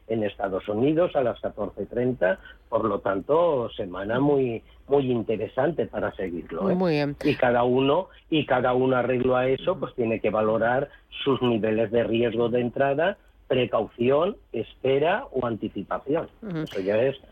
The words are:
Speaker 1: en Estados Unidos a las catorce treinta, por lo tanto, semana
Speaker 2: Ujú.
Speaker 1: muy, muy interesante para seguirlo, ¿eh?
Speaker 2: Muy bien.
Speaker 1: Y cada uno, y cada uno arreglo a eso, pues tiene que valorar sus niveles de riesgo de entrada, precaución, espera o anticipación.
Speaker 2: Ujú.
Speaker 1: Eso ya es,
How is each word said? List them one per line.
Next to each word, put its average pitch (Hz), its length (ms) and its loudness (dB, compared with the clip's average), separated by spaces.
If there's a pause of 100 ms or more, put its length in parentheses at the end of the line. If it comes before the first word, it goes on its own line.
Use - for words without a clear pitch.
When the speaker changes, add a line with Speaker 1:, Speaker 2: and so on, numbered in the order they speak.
Speaker 1:
en 113 160 -2
Estados 98 460 -4
Unidos 156 480 0
a 139 60 2
las 117 180 -2
catorce 101 460 -6
treinta, 123 520 -2 (300)
por 110 160 0
lo 101 160 0
tanto, 127 720 0
semana 98 480 -4
Speaker 2:
Ujú. 139 80 2
Speaker 1:
muy, 131 360 2 (240)
muy 135 240 2
interesante 117 760 -2
para 101 280 -6
seguirlo, 87 560 -4
¿eh? 180 40 0
Speaker 2:
Muy 180 180 0
bien. 147 320 -2
Speaker 1:
Y 143 100 2
cada 123 300 2
uno, 135 440 2 (220)
y 151 160 2
cada 127 260 2
uno 127 240 2
arreglo 123 400 2
a 127 120 2
eso, 135 300 0
pues - 180 -8
tiene 113 240 0
que 107 100 0
valorar 110 580 2 (360)
sus 127 180 2
niveles 110 480 2
de 117 140 2
riesgo 113 440 0
de 123 120 0
entrada, 139 580 0 (300)
precaución, 127 880 2 (140)
espera 143 800 0
o 127 140 -2
anticipación. 104 840 -4 (100)
Speaker 2:
Ujú. 180 200 -8
Speaker 1:
Eso 123 200 -6
ya 98 220 0
es, 131 140 0 (160)